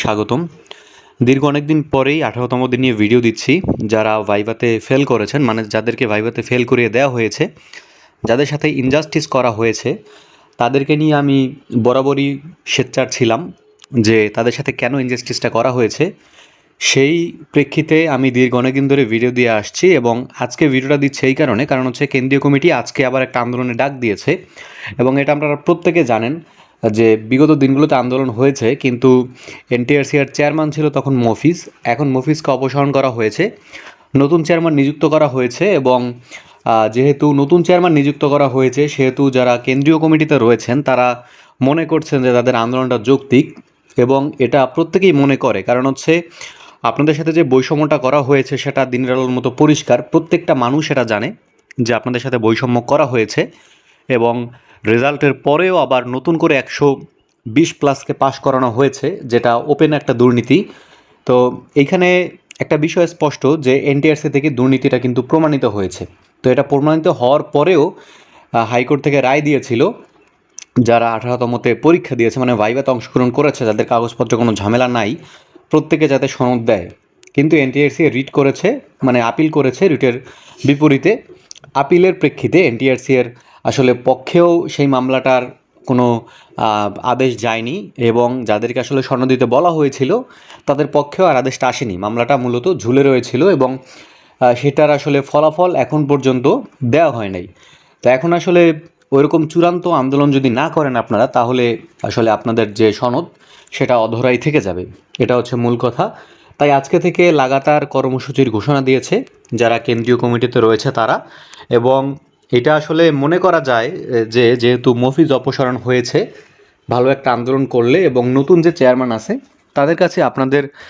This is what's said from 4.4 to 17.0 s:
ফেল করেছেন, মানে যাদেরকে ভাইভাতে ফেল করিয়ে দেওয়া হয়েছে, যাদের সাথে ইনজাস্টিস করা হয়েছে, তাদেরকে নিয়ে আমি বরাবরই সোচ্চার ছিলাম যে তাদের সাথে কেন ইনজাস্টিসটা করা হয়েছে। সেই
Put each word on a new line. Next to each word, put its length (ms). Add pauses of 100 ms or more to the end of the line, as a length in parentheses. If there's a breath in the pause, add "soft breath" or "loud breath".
ফেল 180
করেছেন, 440
মানে 120 (140)
যাদেরকে 380
ভাইভাতে 360
ফেল 220
করিয়ে 260
দেওয়া 200
হয়েছে, 260 (880 loud breath)
যাদের 240
সাথে 140 (160)
ইনজাস্টিস 420 (100)
করা 240
হয়েছে, 320 (720 soft breath)
তাদেরকে 400
নিয়ে 220
আমি 160 (480)
বরাবরই 420 (460)
সোচ্চার 320 (100)
ছিলাম 240 (680)
যে 100 (200)
তাদের 220
সাথে 220
কেন 120 (120)
ইনজাস্টিসটা 520
করা 200
হয়েছে। 280 (760 soft breath)
সেই 340 (380)